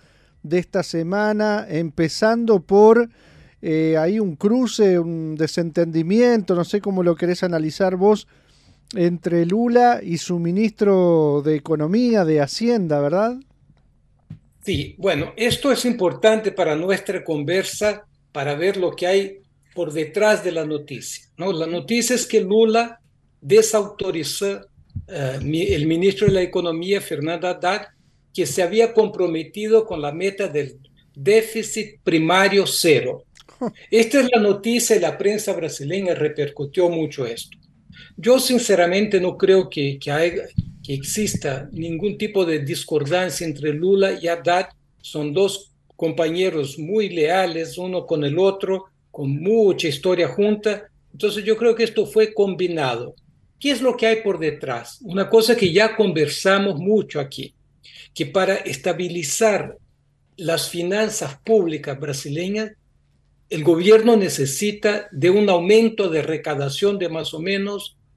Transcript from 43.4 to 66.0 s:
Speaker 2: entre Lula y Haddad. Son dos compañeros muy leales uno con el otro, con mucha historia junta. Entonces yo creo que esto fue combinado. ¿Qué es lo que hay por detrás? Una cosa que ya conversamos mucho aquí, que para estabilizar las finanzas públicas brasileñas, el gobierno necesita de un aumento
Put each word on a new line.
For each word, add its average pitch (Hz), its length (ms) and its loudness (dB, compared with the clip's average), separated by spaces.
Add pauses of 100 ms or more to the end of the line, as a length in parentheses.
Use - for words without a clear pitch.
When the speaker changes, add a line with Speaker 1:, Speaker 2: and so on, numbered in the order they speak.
Speaker 2:
entre 147 280 -4
Lula 190 460 2
y 170 80 -4
Haddad. 170 400 0 (320)
Son 147 320 -8
dos 190 400 -2 (240)
compañeros 160 840 -2
muy 190 320 -2
leales 165 640 -2
uno 180 300 -6
con 151 180 -2
el 143 140 -2
otro, 190 480 0 (240)
con 143 320 -6
mucha 202 460 2
historia 175 400 0
junta. 208 600 -2 (240)
Entonces 202 320 -4
yo 220 140 0
creo 233 160 2
que 226 100 0
esto 220 220 0
fue 220 260 2
combinado. 165 840 -2 (460)
¿Qué 285 100 0
es 247 120 -2
lo 254 140 2
que 220 100 0
hay 220 160 2
por 190 180 -2
detrás? 143 600 -6
Una 190 260 -4
cosa 226 260 6
que 208 180 2
ya 214 220 4
conversamos 190 840 0
mucho 196 400 0
aquí, - 340 -12 (580)
que 156 140 -4
para 190 300 0
estabilizar 175 1200 -2 (600)
las 165 320 -4
finanzas 180 760 -4
públicas 160 560 0
brasileñas, 170 720 -6 (800)
el 160 120 -4
gobierno 214 540 6
necesita 202 960 -2
de 160 180 2
un 208 180 4
aumento 202 600 4